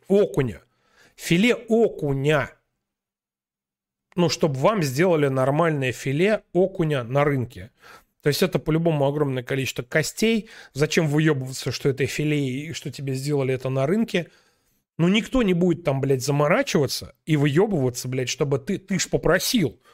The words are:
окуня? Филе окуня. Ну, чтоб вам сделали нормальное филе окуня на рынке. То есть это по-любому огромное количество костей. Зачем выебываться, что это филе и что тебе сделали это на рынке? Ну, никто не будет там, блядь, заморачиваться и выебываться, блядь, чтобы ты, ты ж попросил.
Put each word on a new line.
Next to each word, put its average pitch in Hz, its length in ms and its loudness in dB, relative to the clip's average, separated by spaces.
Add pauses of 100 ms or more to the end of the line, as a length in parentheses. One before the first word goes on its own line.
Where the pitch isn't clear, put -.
окуня? 160 520 0 (540)
Филе 202 400 2
окуня. 147 920 0 (1700)
Ну, 175 140 2
чтоб 151 280 0
вам 185 260 2
сделали 147 460 2
нормальное 135 640 0
филе 175 500 0 (100)
окуня 170 500 0
на 135 200 0
рынке. 123 480 -2 (500)
То - 60 0
есть 143 160 2
это 175 160 0
по-любому 156 480 2
огромное 139 340 0
количество 135 420 -4
костей. 220 680 0 (240)
Зачем 156 340 0
выебываться, 139 640 0
что - 180 -2
это 131 160 -2
филе 151 320 -2 (320)
и 139 40 -10
что - 180 -10
тебе 135 240 -8
сделали 135 380 -2
это 131 160 -4
на 135 180 0
рынке? 202 420 -2 (680)
Ну, 165 100 2
никто 226 340 2
не 190 140 2
будет 175 300 0
там, 135 160 0
блядь, 135 220 0
заморачиваться 147 920 0 (100)
и 156 120 2
выебываться, 143 720 0
блядь, 127 220 -4
чтобы 139 300 -2
ты, 190 180 -4
ты 185 220 -4
ж - 100 -4
попросил. 160 720 0 (140)